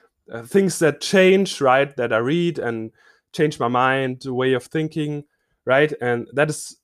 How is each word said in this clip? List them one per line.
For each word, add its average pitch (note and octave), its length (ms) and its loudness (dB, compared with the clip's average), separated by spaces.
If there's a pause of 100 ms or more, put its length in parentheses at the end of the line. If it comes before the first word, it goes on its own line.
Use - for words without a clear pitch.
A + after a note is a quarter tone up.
(320)
uh, A#2 100 -12
things F#3+ 360 0
that D3 220 0
change, F#3+ 600 2
right? C#3 360 2
That A#2+ 160 -2
I A2 60 2
read D#3+ 400 -2
and A2+ 320 -6 (420)
change D3+ 280 -2
my A#2+ 80 0
mind, B2+ 560 0
way C3 300 0
of A#2+ 100 -4
thinking, D#3 600 -6 (420)
right? C#3+ 340 4
And A#2+ 320 -2
that C#3+ 160 0
is - 360 -10